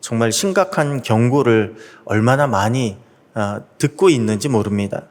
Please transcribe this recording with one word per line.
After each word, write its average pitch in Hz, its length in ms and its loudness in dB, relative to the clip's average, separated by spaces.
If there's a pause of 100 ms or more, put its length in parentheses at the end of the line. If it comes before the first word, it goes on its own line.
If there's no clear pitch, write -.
정말 117 320 -2
심각한 165 680 -2
경고를 117 720 2 (300)
얼마나 123 400 2
많이, 110 500 -2 (380)
어, 104 240 -4 (180)
듣고 147 320 0
있는지 113 400 0
모릅니다. 104 640 -2